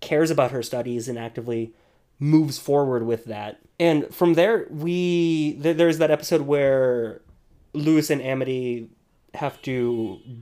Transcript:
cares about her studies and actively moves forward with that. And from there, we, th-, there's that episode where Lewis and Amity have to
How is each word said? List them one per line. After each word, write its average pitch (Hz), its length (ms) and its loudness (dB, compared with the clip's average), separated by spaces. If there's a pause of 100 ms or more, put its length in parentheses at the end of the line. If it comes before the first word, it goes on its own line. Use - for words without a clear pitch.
cares 156 300 0
about 127 200 0
her 127 120 -6
studies 120 460 -6
and 120 100 -8
actively 113 560 -8 (440)
moves 151 400 2
forward 135 460 0
with 113 220 -2
that. 107 340 -12 (180)
And 165 360 2
from 170 200 4
there, 185 360 4
we, 165 920 0
th-, 160 140 2
there's 165 220 4
that 156 120 4
episode 151 320 0
where 135 800 2 (540)
Lewis 151 360 2
and 143 120 0
Amity 127 680 -4 (440)
have - 280 -6
to 120 560 -2 (240)